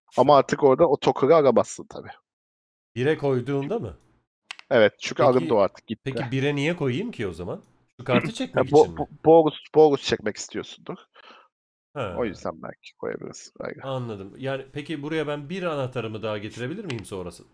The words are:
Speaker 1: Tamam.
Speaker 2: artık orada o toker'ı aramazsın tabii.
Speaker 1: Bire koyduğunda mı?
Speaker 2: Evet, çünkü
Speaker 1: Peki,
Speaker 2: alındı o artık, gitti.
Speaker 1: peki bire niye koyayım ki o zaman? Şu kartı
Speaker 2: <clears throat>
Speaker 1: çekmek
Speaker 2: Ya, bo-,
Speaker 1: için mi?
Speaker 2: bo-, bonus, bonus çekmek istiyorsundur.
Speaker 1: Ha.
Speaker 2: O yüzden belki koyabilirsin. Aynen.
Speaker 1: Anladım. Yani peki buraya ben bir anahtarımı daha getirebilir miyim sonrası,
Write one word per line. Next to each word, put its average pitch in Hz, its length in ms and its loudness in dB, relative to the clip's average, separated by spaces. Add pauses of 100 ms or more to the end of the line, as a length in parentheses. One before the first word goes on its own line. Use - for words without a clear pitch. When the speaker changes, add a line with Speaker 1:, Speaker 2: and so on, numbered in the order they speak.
(160)
Speaker 1:
Tamam. 139 200 6
Speaker 2:
artık 139 280 2
orada 135 240 6
o 143 120 2
toker'ı 143 360 4
aramazsın 117 540 2
tabii. - 220 -16 (840)
Speaker 1:
Bire 143 220 0
koyduğunda 139 640 -2
mı? 101 180 -12 (720)
Speaker 2:
Evet, 110 280 6
çünkü - 240 -10
Speaker 1:
Peki, 139 60 6
Speaker 2:
alındı 151 240 2
o 107 40 4
artık, - 300 0
gitti. 110 180 -8
Speaker 1:
peki 120 260 -6
bire 139 240 -2
niye 151 200 -2
koyayım 165 360 -4
ki 107 160 -6
o 87 60 -6
zaman? 95 280 -10 (380)
Şu 123 60 -18
kartı 139 260 0
Speaker 2:
<clears throat> - 20 -10
Speaker 1:
çekmek 135 380 -2
Speaker 2:
Ya, - 60 -
bo-, 156 60 10
Speaker 1:
için 87 100 -6
mi? 156 60 -10
Speaker 2:
bo-, 147 80 -8 (180)
bonus, 160 300 6 (200)
bonus 151 280 6
çekmek 107 340 -4
istiyorsundur. - 580 -12 (960)
Speaker 1:
Ha. 104 240 -8
Speaker 2:
O 120 80 -2
yüzden 85 380 -8
belki - 340 -18
koyabilirsin. - 640 -12
Aynen. - 220 -12
Speaker 1:
Anladım. 113 560 -8
Yani 135 360 -8
peki 147 300 -10
buraya 151 240 -4
ben 147 220 -8
bir 185 140 -8
anahtarımı 123 600 -6
daha 107 140 -4
getirebilir 123 480 -10
miyim 117 200 -8
sonrası, 90 380 -12 (100)